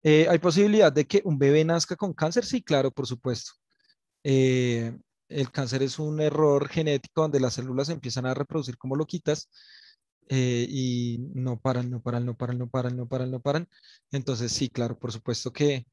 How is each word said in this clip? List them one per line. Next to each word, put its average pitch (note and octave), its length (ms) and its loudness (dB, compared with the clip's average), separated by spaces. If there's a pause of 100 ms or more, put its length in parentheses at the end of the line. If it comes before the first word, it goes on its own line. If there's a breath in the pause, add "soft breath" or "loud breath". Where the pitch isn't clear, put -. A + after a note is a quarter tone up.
Eh, D#3 220 8
¿hay F3 80 6
posibilidad F3+ 560 6
de C#3+ 140 2
que - 180 2
un D3+ 140 0
bebé D3 260 6
nazca E3+ 300 0
con F#3+ 180 -4
cáncer? F3 320 -2
Sí, A#3+ 160 -2
claro, C3+ 300 0
por C3 160 -6
supuesto. B2 460 -6 (680)
Eh, B2+ 720 2 (340)
el C3+ 220 -4
cáncer C3 300 -4
es C3+ 160 -2
un D3+ 240 -4
error D3 480 2
genético D#3 540 0
donde C#3+ 160 2
las B2 160 0
células C3 340 -4
empiezan B2+ 380 -6
a C3 80 -2
reproducir C3+ 420 -6
como C3 180 -6
loquitas, D3+ 540 -4 (800 loud breath)
eh, B2 400 0
y B2 480 -2 (160)
no B2+ 260 -6
paran, B2 300 -2
no B2 140 -8
paran, A#2+ 200 -4
no A#2+ 140 -6
paran, B2 220 -6
no B2 100 -8
paran, B2 260 -4
no B2 120 -8
paran, B2+ 240 -4
no B2 100 -8
paran. D#3 260 -2 (440 soft breath)
Entonces, A#2+ 400 -4
sí, C3 180 -2
claro, A#2 300 -4
por A#2 120 -8
supuesto A#2+ 400 -6
que C#3+ 420 0